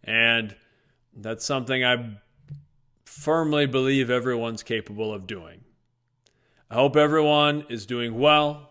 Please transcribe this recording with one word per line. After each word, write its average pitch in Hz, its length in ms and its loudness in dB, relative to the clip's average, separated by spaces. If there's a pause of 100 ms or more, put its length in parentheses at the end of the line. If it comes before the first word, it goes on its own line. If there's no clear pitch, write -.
And 113 520 0 (600)
that's 110 300 -10
something 131 380 -2
I 120 340 0 (880)
firmly 151 600 0
believe 131 440 0
everyone's 117 540 -2
capable 110 500 -6
of 95 120 -12
doing. 90 360 -16 (1080)
I 110 40 -8
hope 131 200 2
everyone 147 720 4
is 107 200 -10
doing 120 320 -4
well. 147 520 2